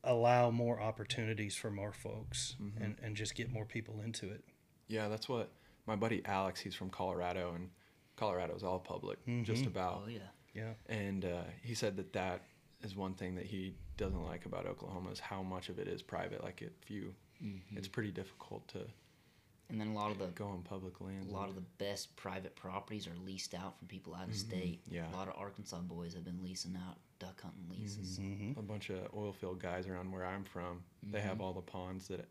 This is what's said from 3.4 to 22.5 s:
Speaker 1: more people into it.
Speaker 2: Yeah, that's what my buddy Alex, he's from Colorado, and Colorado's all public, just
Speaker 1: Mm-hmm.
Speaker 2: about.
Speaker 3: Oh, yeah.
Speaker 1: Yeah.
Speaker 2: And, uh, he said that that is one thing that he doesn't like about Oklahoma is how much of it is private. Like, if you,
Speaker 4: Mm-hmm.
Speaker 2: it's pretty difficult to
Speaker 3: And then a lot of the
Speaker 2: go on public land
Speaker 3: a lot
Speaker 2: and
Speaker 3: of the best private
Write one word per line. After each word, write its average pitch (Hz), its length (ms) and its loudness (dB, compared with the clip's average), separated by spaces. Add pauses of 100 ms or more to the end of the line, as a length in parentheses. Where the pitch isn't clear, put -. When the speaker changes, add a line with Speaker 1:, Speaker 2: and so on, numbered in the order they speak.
Speaker 1:
more 107 140 0
people 110 380 -2
into 107 280 -2
it. 113 120 -8 (440)
Speaker 2:
Yeah, 107 200 2
that's 110 220 0
what 117 200 2 (360)
my 110 100 4
buddy 113 300 4
Alex, 95 340 4
he's - 160 -4
from 95 140 -2
Colorado, 90 680 2
and 90 140 -4 (460)
Colorado's 90 480 2
all 92 160 4
public, - 400 -4 (240)
just 113 180 4
Speaker 1:
Mm-hmm. 131 60 4
Speaker 2:
about. 92 380 2
Speaker 3:
Oh, 113 40 -4
yeah. 117 100 -6 (340)
Speaker 1:
Yeah. 110 200 -2 (160)
Speaker 2:
And, 98 360 2
uh, 87 180 2 (200)
he 117 120 -2
said 101 220 4
that 92 160 -4
that 92 300 2 (400)
is 98 120 -4
one 95 180 0
thing 92 220 -2
that 92 100 -2
he 95 280 -2 (240)
doesn't 92 280 2
like 85 200 -4
about 87 200 0
Oklahoma 92 460 -4
is 95 80 -6
how 95 240 -2
much 92 260 -2
of 90 100 -4
it 92 80 0
is 92 140 -2
private. 90 420 -2
Like, - 180 -6
if - 280 -10
you, 98 240 -4 (300)
Speaker 4:
Mm-hmm. 101 320 -6
Speaker 2:
it's 95 120 -4
pretty 107 240 0
difficult - 560 -8
to 95 140 -6 (880)
Speaker 3:
And 107 120 0
then 107 60 2
a 107 80 2
lot 104 160 4
of 98 80 -2
the 95 80 2
Speaker 2:
go 87 180 -2
on 95 160 -2
public 92 400 -6
land 95 260 -4
Speaker 3:
a 101 60 -4
lot 98 140 0
Speaker 2:
and - 20 -4
Speaker 3:
of 95 60 -6
the 90 280 -6
best - 320 -2
private 190 400 -4